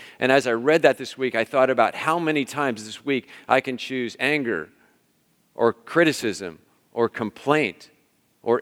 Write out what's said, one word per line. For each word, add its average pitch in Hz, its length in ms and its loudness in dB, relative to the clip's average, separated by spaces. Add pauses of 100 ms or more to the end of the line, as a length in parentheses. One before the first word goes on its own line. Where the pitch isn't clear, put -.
(180)
And 127 140 2
as 135 160 4
I 120 60 0
read 143 280 2
that 143 160 4
this 127 180 -12
week, 127 200 -2
I 113 80 2
thought 131 260 2
about 117 240 2
how 160 240 -2
many 156 260 -2
times 123 420 -4
this 110 200 -16
week 135 240 -2 (180)
I 131 140 4
can 127 160 -6
choose 123 420 -8
anger 127 500 -2 (840)
or 113 200 2
criticism 104 840 -2 (340)
or 117 160 0
complaint 120 840 -2 (540)
or 117 180 2